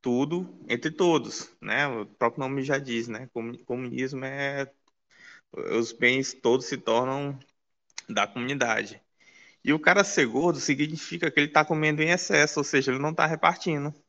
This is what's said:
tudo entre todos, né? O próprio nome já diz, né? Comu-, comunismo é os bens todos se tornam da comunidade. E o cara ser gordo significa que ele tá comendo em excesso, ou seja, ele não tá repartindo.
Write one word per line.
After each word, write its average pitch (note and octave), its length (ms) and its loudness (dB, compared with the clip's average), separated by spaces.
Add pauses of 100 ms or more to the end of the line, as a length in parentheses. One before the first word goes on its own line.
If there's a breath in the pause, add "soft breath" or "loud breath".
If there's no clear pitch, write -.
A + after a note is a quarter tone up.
tudo D3 640 -2
entre A#2+ 240 -2
todos, D#3 680 0
né? C3 260 -2
O A2+ 180 -4
próprio - 360 -2
nome C3+ 220 -2
já C#3 140 0
diz, A#2+ 300 -4
né? A#2+ 260 -10
Comu-, A#2 320 -8
comunismo B2+ 600 -6
é C#3 460 -6 (800 loud breath)
os A2+ 420 -2
bens C3 400 0
todos B2+ 320 2
se C#3 120 -6
tornam C3 640 -2 (720)
da G#2 180 0
comunidade. A#2+ 760 -4 (640 soft breath)
E C#3+ 100 2
o D#3 60 2
cara F3+ 240 6
ser F#3 240 2
gordo C#3+ 320 0
significa D#3 720 -2
que - 80 2
ele D3 80 2
tá D3+ 180 6
comendo D#3 380 0
em D#3 60 2
excesso, D#3 500 2
ou C#3+ 40 0
seja, C#3 280 2
ele E3+ 100 -2
não D3+ 120 -2
tá E3 120 2
repartindo. D#3 680 0 (160)